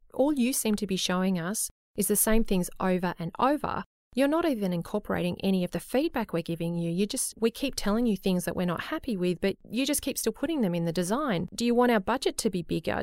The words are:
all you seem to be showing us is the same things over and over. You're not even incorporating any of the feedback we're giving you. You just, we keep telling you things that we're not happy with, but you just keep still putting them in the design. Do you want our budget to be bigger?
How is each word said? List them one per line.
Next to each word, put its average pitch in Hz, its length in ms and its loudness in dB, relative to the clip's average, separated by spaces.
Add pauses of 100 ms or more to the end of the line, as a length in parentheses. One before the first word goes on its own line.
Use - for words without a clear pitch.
(140)
all 285 180 4
you 262 200 2
seem 220 240 0
to 202 100 -4
be 190 80 0
showing 185 420 0
us 175 320 -4 (280)
is 202 100 0
the 214 80 2
same 220 300 6
things 185 340 0
over 185 400 2
and 175 180 -6
over. - 460 0 (300)
You're 269 140 2
not 320 180 2
even 208 280 0
incorporating 175 680 -2
any 190 220 2
of 175 80 -2
the 170 80 -4
feedback 254 540 -2
we're 170 100 0
giving 170 320 -4
you. 170 160 -2
You 180 160 0
just, - 320 -4
we 233 140 2
keep - 240 -4
telling 220 300 0
you 214 100 2
things 180 280 0
that - 120 -4
we're 180 100 0
not - 280 -4
happy 277 220 -6
with, 180 240 0
but 196 140 0 (160)
you 254 160 0
just 285 160 0
keep - 160 -4
still 226 140 -2
putting 285 300 -2
them 175 120 2
in 170 100 0
the 170 80 0
design. 185 640 0
Do 233 100 -4
you 240 120 4
want 247 160 6
our 220 80 4
budget 262 380 -2
to - 120 0
be 180 120 -4
bigger? - 400 -2